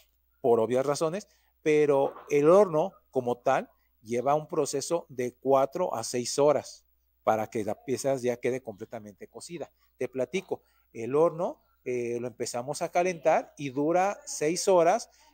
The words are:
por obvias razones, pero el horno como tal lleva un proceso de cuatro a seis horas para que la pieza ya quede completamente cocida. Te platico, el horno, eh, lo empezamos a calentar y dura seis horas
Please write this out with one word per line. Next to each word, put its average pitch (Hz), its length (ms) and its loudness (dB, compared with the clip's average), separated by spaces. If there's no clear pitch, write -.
por 117 180 4
obvias 123 260 0
razones, 160 440 -2
pero 147 520 2
el 147 200 4
horno 180 420 4
como 120 280 -2
tal 143 320 0
lleva 120 320 0
un 156 140 -4
proceso 156 580 -4
de 123 320 -6
cuatro 135 560 0
a 113 80 -6
seis 123 340 -6
horas 143 460 0
para 110 240 0
que 113 160 -6
la 101 120 -6
pieza 135 420 -4
ya 120 180 -2
quede 127 260 -4
completamente 104 680 -16
cocida. 143 420 -16
Te 127 120 -6
platico, 156 540 -6
el 117 240 -6
horno, 170 460 0
eh, 120 340 -4
lo 120 80 -6
empezamos 123 540 -8
a 165 80 -4
calentar 175 680 0
y 143 120 -8
dura 170 560 0
seis 170 420 -4
horas 185 420 4